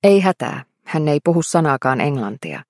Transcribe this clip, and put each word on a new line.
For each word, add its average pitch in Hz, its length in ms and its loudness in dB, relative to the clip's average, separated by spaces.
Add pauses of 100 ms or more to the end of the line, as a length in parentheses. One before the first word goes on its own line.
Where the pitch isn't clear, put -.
Ei 202 160 6
hätää, 180 460 -2 (180)
hän 156 240 -2
ei 147 160 2
puhu 165 200 2
sanaakaan 135 580 0
englantia. 107 680 -6